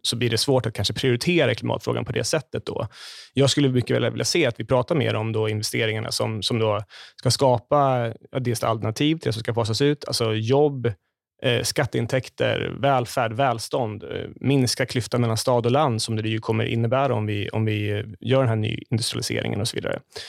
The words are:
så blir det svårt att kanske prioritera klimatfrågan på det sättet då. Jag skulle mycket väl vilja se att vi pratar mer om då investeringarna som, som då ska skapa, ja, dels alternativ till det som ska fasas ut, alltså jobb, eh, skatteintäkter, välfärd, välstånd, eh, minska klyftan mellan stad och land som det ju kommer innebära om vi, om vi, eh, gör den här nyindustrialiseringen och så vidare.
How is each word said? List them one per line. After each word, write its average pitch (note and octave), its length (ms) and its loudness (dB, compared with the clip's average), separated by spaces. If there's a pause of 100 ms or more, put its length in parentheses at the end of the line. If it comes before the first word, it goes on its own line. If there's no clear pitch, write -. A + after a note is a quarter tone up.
så - 140 -2
blir A#2 140 -2
det A2+ 80 2
svårt C3 280 2
att A2 80 -4
kanske - 200 -2
prioritera C3 600 2
klimatfrågan A#2+ 500 -4
på B2 80 -6
det B2 120 -2
sättet - 420 -4
då. - 200 -4 (460)
Jag C3+ 180 4
skulle C#3+ 180 4
mycket B2 280 2
väl A#2+ 140 0
vilja A#2 140 -4
se D#3+ 220 2
att A#2+ 140 -2
vi A#2+ 40 -8
pratar B2 300 2
mer A2+ 200 2
om A2 180 -2
då A2 160 0
investeringarna A2 640 -2
som, A2 320 -2
som A#2+ 160 0
då G#2+ 240 2 (340)
ska - 140 0
skapa, B2+ 800 2 (180)
ja, - 80 -4
dels B2 260 -2
alternativ A2+ 540 0
till D3 100 -4
det B2 40 2
som A2 80 -6
ska A#2 140 -4
fasas A2+ 260 0
ut, C#3+ 240 2
alltså A2+ 300 -2
jobb, B2 580 2 (500)
eh, A#2+ 200 2
skatteintäkter, A#2+ 1200 -2
välfärd, B2 520 2
välstånd, A#2 720 -2
eh, - 80 -14 (300)
minska B2+ 460 2
klyftan B2 340 -2
mellan A2+ 160 2
stad A#2+ 300 2
och A#2 60 2
land B2+ 300 2
som A2+ 140 -2
det A2 120 -2
ju A2 100 -2
kommer A2 260 0
innebära A#2 500 0
om G#2+ 120 -2
vi, G#2 220 -4
om A2 160 -2
vi, G#2+ 260 -2
eh, G#2 140 -4 (160)
gör B2+ 200 2
den C3 80 2
här A2+ 80 0
nyindustrialiseringen A2 1040 -2
och - 80 -2
så - 80 -8
vidare. - 240 -4 (280)